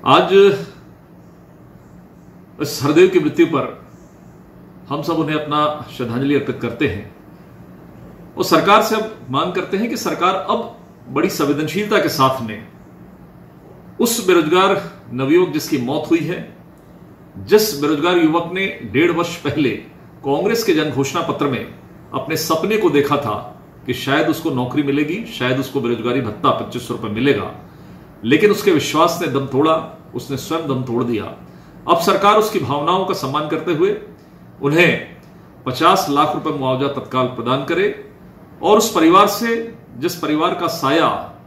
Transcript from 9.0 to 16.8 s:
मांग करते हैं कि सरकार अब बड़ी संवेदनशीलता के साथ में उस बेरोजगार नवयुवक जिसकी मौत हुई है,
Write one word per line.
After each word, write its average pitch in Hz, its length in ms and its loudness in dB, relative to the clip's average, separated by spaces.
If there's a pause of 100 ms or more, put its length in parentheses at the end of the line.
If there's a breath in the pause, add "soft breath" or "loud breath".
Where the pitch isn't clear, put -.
मांग 165 220 -2
करते 185 240 -4
हैं 233 140 -2
कि - 80 -4
सरकार 175 360 0
अब 214 420 -4 (340)
बड़ी 156 200 0
संवेदनशीलता 165 680 0
के 175 120 0
साथ 131 320 2
में 107 240 -10 (1300)
उस 233 260 0
बेरोजगार 180 540 2 (320)
नवयुवक 147 400 2
जिसकी 151 280 -2
मौत 147 300 -4
हुई 165 100 4
है, 156 180 -4 (1000)